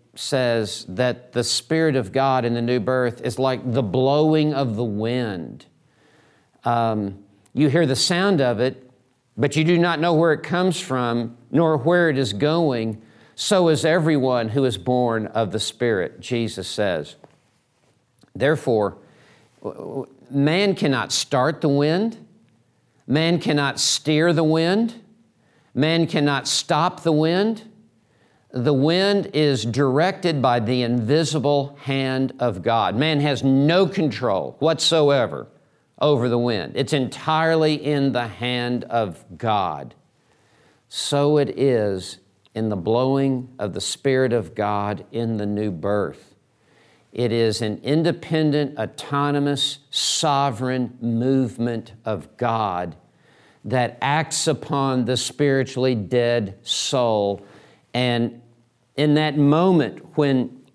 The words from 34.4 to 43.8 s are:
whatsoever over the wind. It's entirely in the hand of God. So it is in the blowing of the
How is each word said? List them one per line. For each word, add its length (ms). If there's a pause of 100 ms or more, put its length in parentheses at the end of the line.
whatsoever 880 (540)
over 280
the 100
wind. 360
It's 200
entirely 800
in 380
the 140
hand 580
of 380 (140)
God. 580 (960)
So 480
it 220
is 600 (360)
in 160
the 60
blowing 840
of 160
the 80